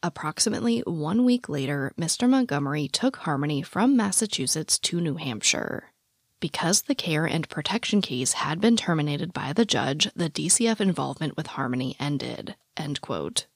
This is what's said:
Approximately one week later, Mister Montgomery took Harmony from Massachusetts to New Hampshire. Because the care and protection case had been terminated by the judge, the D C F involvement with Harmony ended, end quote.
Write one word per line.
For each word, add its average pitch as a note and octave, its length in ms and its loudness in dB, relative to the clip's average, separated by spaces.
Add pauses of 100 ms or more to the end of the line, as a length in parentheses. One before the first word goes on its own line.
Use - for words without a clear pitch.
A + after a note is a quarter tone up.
Approximately G#3+ 760 0
one E3+ 440 2
week B3 240 4
later, C#3 480 -2
Mister F3 300 0
Montgomery D3 600 2
took - 300 0
Harmony D3 440 0
from A#3 340 2
Massachusetts F#3+ 840 0
to F3 200 0
New D#3+ 140 0
Hampshire. - 800 -2 (480)
Because - 420 0
the C#4+ 120 0
care D#3+ 320 0
and D#3+ 220 -2
protection - 520 0
case B2+ 340 -2
had D#3 260 -2
been A3+ 160 4
terminated D3+ 560 0
by - 200 -6
the A3 120 4
judge, D3 500 0
the E3+ 140 -2
D D#3+ 200 -4
C A3+ 200 4
F A3 120 0
involvement D#3+ 560 -2
with D#3 120 -6
Harmony B2+ 500 -4
ended, C3+ 560 -4 (220)
end D3 240 -6
quote. E2 560 -4